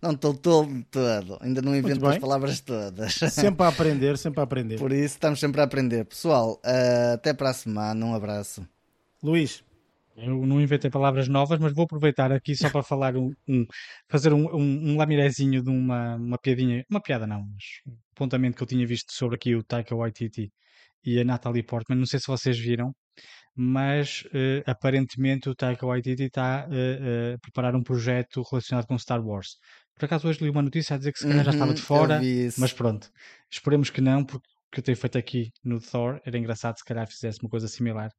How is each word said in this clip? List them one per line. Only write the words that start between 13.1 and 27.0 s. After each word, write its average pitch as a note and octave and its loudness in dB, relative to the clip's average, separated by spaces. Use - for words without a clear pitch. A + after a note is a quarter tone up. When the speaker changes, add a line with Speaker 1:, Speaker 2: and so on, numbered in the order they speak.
Speaker 3:
um, C3 0
um, B2+ 2
fazer D3 4
um, D3+ 4
um, D3 0
um D3+ 2
lamirezinho C#3 2
de C3 -2
uma, B2 0
uma A#2+ -4
piadinha. B2+ 0
Uma G#3 0
piada A#2+ -2
não, G#2 -6
mas G2+ -14
um B2 -16
apontamento B2+ 0
que - -4
eu B2 -6
tinha B2+ 0
visto A#2 -6
sobre A#2+ -2
aqui A#2 0
o A2+ -2
Taika A#2+ -4
Waititi A2+ -6
e A#2+ 2
a A#2+ 2
Natalie A#2+ -2
Portman. A#2+ -4
Não B2+ 2
sei C3+ -2
se - -10
vocês B2+ 0
viram, A#2+ -2
mas, C3+ 0
eh, C3+ 0
aparentemente C3+ 0
o B2+ -4
Taika B2+ -2
Waititi B2+ -2
tá, C3 -2
eh, C3 -2